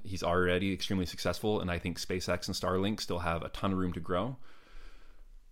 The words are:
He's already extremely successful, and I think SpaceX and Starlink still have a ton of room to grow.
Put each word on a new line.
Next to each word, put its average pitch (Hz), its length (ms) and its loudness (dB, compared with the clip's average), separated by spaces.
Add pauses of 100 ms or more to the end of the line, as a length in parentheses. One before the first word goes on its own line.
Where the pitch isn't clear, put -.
He's 98 180 -4
already 90 500 4
extremely 92 340 0
successful, 104 540 0
and 90 100 0
I 85 80 0
think 85 200 -2
SpaceX 90 480 -2
and 95 80 -2
Starlink 95 460 2
still 87 200 -2
have 85 220 0
a 69 60 -6
ton 98 240 0
of 92 60 2
room 90 160 2
to - 60 -4
grow. 95 360 0 (1160)